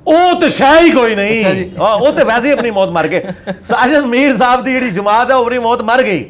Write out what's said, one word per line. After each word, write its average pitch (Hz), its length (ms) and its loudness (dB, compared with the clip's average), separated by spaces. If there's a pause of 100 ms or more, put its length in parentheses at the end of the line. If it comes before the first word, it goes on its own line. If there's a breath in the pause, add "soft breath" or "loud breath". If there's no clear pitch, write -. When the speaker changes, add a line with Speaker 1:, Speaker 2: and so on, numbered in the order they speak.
Speaker 1:
ओ 349 320 2
तो 311 80 2
शाह 285 260 2
ही 330 160 6
कोई 233 240 2
नहीं। 208 220 -2
Speaker 2:
अच्छा 202 160 0
जी। 185 280 -8
Speaker 1:
हाँ, 208 160 0
वो 254 140 0
तो 294 140 0
वैसे 226 220 0
ही 285 60 0
अपनी 233 180 -2
मौत 190 220 -2
मार 160 160 -2
के। 190 120 -4
Speaker 2:
<laughs> 190 300 -12
Speaker 1:
साजिद 254 540 0
मीर 247 320 0
साहब 247 280 0
की 262 60 -4
जिहड़ी 254 200 -2
जमात 208 400 0
है, 269 60 2
वो 247 80 0
अपनी 240 140 -4
मौत 233 240 -2
मर 240 200 0
गई। 196 280 -4